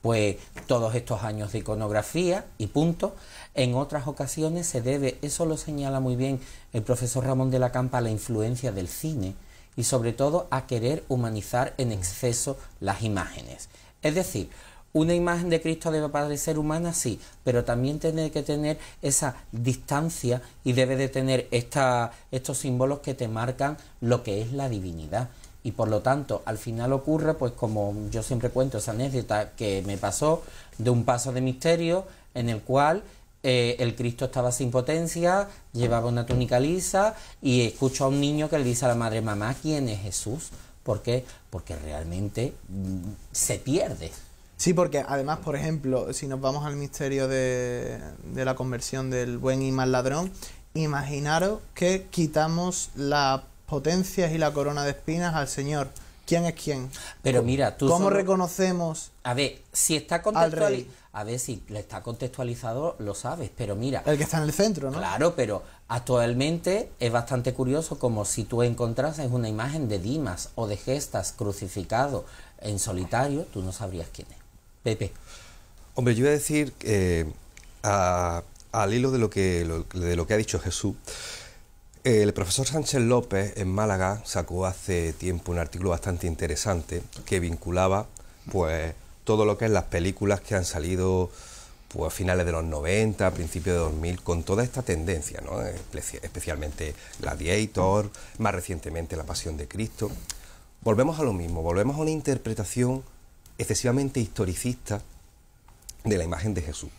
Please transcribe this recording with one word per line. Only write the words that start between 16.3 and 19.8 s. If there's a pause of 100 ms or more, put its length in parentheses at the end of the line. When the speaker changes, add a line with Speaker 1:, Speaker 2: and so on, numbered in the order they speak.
Speaker 1:
humana,
sí, (240)
pero
también
tiene
que
tener (240)
esa (160)
distancia (240)